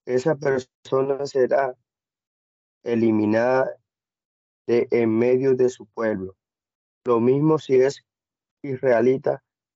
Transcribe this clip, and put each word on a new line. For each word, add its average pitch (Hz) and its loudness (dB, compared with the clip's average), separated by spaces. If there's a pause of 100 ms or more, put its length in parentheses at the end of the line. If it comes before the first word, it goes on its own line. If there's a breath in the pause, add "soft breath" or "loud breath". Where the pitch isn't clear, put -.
esa 127 -2
persona 139 -4
será 131 -2 (1080)
eliminada 113 0 (880)
de 117 0
en 113 0
medio 127 2
de 123 2
su 117 -14
pueblo. 104 -6 (680)
Lo 120 2
mismo 143 2
si 135 -2
es 131 2 (580)
israelita 131 0 (320)